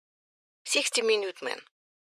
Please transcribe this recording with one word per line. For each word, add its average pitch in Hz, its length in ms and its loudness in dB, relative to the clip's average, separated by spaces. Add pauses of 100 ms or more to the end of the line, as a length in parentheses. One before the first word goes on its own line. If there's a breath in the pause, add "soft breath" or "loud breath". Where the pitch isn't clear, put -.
(640)
Sixty 269 380 0
Minute 214 400 0
Men. - 180 -6 (460)